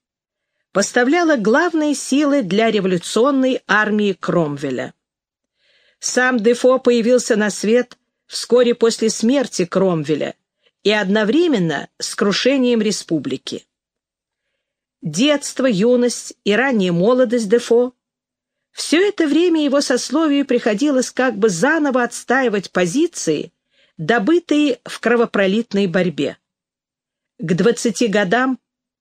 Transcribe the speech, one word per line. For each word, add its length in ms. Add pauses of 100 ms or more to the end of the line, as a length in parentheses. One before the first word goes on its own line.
(720)
поставляла 640
главные 600
силы 480
для 280
революционной 960
армии 460
Кромвеля. 800 (1080)
Сам 400
Дефо 400
появился 560
на 140
свет – 480 (300)
вскоре 480
после 340
смерти 540
Кромвеля 720 (480)
и 80
одновременно 960 (100)
с 160
крушением 680
республики. 840 (1400)
Детство, 640
юность 680 (100)
и 80
ранняя 400
молодость 560
Дефо – 460 (800)
всё 280
это 280
время 360
его 160
сословию 640
приходилось 640
как 280
бы 100
заново 560
отстаивать 680
позиции, 800 (440)
добытые 880
в 160
кровопролитной 880
борьбе. 500 (1000)
К 160
двадцати 540
годам 520 (420)